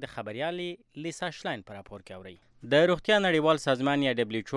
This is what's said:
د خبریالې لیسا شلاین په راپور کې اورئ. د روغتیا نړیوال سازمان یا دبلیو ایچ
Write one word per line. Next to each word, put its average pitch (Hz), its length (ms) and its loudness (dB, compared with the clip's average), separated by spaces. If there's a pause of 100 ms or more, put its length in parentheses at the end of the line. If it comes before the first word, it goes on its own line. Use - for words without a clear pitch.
د 131 100 -12
خبریالې 151 880 -8
لیسا 170 320 -6
شلاین 143 320 -6
په 104 80 -14
راپور 98 320 -16
کې 95 100 -16
اورئ. 92 200 -16 (360)
د 160 180 8
روغتیا 208 340 2
نړیوال 160 400 4
سازمان 139 400 2
یا 127 140 2
دبلیو 110 260 -2
ایچ - 120 -6